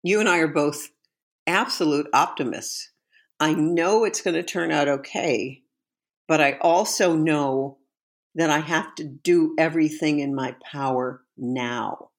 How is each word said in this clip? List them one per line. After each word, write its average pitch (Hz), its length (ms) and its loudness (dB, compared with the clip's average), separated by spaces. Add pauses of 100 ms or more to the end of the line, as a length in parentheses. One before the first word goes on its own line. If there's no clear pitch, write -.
You 202 160 2
and 226 100 2
I 175 100 4
are 160 80 2
both 147 420 -2 (580)
absolute 160 640 0
optimists. - 800 -2 (500)
I 156 120 2
know 170 500 2
it's - 180 -2
gonna 175 220 -2
turn 170 280 -4
out 147 180 2
okay, 139 760 -4 (640)
but 156 140 2
I 139 200 2
also 175 540 2
know 143 640 0 (580)
that 160 140 2
I 151 100 4
have 160 360 -2
to - 100 -10
do 160 520 2
everything 156 640 0
in 139 160 -2
my 131 200 -4 (160)
power 131 520 -4 (140)
now. 120 800 -6